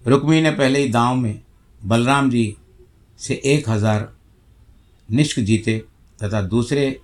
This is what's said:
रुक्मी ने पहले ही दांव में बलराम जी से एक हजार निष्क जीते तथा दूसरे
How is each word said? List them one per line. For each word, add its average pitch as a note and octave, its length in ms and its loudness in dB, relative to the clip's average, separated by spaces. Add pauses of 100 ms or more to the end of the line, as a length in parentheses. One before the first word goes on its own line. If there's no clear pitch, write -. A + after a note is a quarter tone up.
रुक्मी D3 340 4
ने D#3+ 100 2
पहले C3+ 280 0
ही C#3 100 0
दांव A#2+ 280 0
में A2 240 -4 (440)
बलराम B2 460 2
जी A2+ 260 -2 (640)
से - 260 -6
एक C#3+ 240 0
हजार G#2+ 440 0 (1000)
निष्क D3 280 0
जीते A2 440 -2 (400)
तथा G#2 180 -2
दूसरे B2+ 600 -2